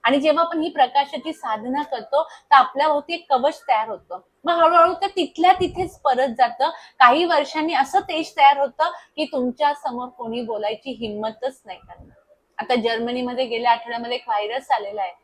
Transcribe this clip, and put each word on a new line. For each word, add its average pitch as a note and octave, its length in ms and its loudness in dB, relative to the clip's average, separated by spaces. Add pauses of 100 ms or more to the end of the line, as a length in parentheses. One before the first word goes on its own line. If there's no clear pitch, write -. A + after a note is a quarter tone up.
आणि C4+ 180 2
जेव्हा D#4 240 2
आपण E4+ 160 -4
ही D#4+ 100 -4
प्रकाशाची C#4+ 600 0
साधना A#3+ 500 -6
करतो C#4+ 400 -4
तर - 320 0
आपल्या C4+ 340 4
भोवती D4 260 -2
एक E4+ 180 -4
कवच C#4 360 0
तयार A3 200 0
होतं. F3+ 300 -12 (260)
मग E4+ 80 0
हळूहळू E4+ 420 6
ते F#4+ 120 -4
तिथल्या F4+ 460 0
तिथेच F4+ 460 -2
परत C4 300 0 (100)
जातं. B3+ 300 0 (300)
काही B3+ 260 6
वर्षांनी D#4 500 0
असं C#4 260 0
तेज D#4+ 360 -8
तयार C#4 220 6
होतं C#4+ 320 -2 (260)
की D4+ 80 -2
तुमच्या C#4+ 500 -2
समोर B3 340 -8
कोणी A#3 340 -10
बोलायची G#3+ 480 -6
हिम्मतच A3 760 -8
नाही F#3+ 140 -18
करणार. - 560 -20 (240)
आता A#3+ 160 -2
जर्मनीमध्ये A#3+ 680 -2
गेल्या A#3 260 -2
आठवड्यामध्ये A#3 460 -4
एक - 100 -10
व्हायरस A3 440 -4
आलेला G#3 320 -2
आहे F3 100 -6 (120)